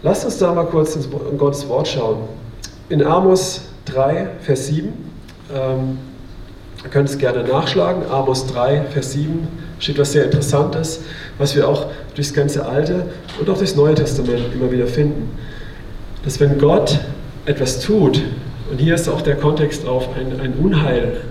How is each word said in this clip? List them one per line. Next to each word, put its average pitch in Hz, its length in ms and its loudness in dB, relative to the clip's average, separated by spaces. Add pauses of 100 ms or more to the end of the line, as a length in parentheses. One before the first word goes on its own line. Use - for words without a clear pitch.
lasst 202 180 2
uns 226 140 -4
da 175 160 2
mal 170 120 2
kurz 156 300 0
ins 139 160 -4
Wo-, 139 80 -6 (120)
in 143 40 -2
Gottes 143 320 0
Wort 123 200 0
schauen. 110 300 0 (720)
In 147 140 4
Amos 185 580 4 (240)
drei, 147 420 0 (140)
Vers 135 260 0
sieben, 160 260 -2 (580)
ähm, 131 460 -2 (840)
ihr - 80 -12
könnt 139 180 2
es - 80 -4
gerne 123 260 0
nachschlagen, 135 680 2
Amos 131 340 0
drei, 135 380 2 (100)
Vers 135 200 -2
sieben, 156 340 -2 (320)
steht 143 180 -2
was 143 140 4
sehr 143 140 6
Interessantes, - 760 2 (380)
was 143 160 0
wir 143 120 4
auch 143 200 0 (260)
durchs - 220 -4
ganze 135 320 2
Alte 160 400 0 (320)
und - 100 0
auch 190 80 2
durchs 196 180 2
Neue 151 200 6
Testament 123 460 0 (120)
immer 127 180 0
wieder 123 140 2
finden. 143 420 0 (960)
Dass - 160 -6
wenn 143 200 4
Gott 156 400 4 (480)
etwas 135 320 0
tut, 190 420 4 (480)
und 123 80 -4
hier 165 160 4
ist - 160 0
auch - 140 -2
der 143 140 2
Kontext 147 500 2
auf 127 280 0
ein, 131 240 -4
ein 131 140 -2 (100)
Unheil 139 500 2 (180)